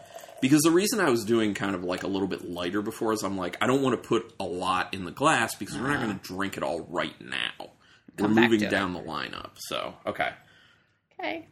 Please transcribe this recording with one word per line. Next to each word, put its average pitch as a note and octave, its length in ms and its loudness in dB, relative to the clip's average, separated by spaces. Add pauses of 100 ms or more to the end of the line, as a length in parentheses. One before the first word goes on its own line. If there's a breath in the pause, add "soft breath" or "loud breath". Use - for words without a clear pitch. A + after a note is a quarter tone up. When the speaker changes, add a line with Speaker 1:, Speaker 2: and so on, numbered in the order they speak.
(400 loud breath)
Speaker 1:
Because C#3+ 220 6
the E3 80 6
reason G3+ 300 4
I E3 100 4
was A#2 140 2
doing A2 280 4
kind G2 220 -2
of, F2+ 100 -4
like, F2+ 180 -2
a - 40 -4
little G2 220 0
bit - 200 -6
lighter F2+ 320 -2
before A2 320 -2
is G#2 100 0
I'm G2 140 -2
like, F2+ 240 -4
"I G#2+ 60 2
don't C3+ 160 4
wanna C3 160 2
put - 420 0
a G2 40 -4
lot F2+ 500 -2
in G2 100 -6
the F2 60 -6
glass C3 440 2
because - 220 -8
we're A#2+ 120 -4
not C#3+ 100 0
Speaker 2:
Uh-huh. B2+ 80 -2
Speaker 1:
gonna G2 160 -4
drink F#2+ 340 -6
it - 60 -4
all D#2+ 200 -2
right D#2+ 380 -6
now." B1 520 -8 (460 soft breath)
We're G2+ 80 2
Speaker 2:
Come G#2+ 80 4
back A2+ 100 8
Speaker 1:
moving A2+ 160 6
Speaker 2:
to G#2 60 0
it. - 40 0
Speaker 1:
down G2 240 0
the E2 60 -6
lineup, C2+ 580 -8
so, - 380 -6 (100)
okay. - 260 -2 (840 soft breath)
Speaker 2:
Okay. E4+ 340 -8